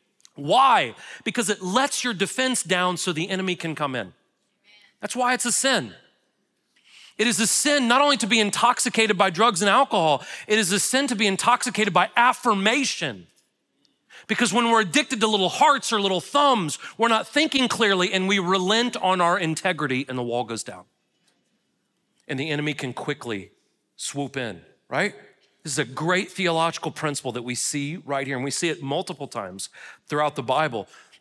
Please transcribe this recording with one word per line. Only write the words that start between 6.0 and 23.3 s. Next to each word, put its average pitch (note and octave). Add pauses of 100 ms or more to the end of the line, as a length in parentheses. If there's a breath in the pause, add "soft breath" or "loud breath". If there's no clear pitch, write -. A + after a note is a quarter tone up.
It G#3+
is A3
a A3
sin C#4+
not B3
only C#4+
to G#3+
be A3+
intoxicated A3
by G3
drugs F#3
and G#3
alcohol, G3 (200 loud breath)
it G#3+
is F#3
a G3+
sin C4+
to A#3+
be G#3+
intoxicated G#3+
by F3+
affirmation. G#3+ (1000 loud breath)
Because A3
when A#3
we're A3+
addicted G#3
to A3
little G3
hearts C4+
or G#3
little F#3+
thumbs, B3+ (180 loud breath)
we're A3+
not A3
thinking C#4
clearly G3
and F#3+
we G3+
relent G3
on F#3
our F3
integrity D3+
and B2+
the B2
wall A#2+
goes A2+
down. F2+ (1400)
And C#3
the D#3
enemy D3
can C3+
quickly A2+ (440)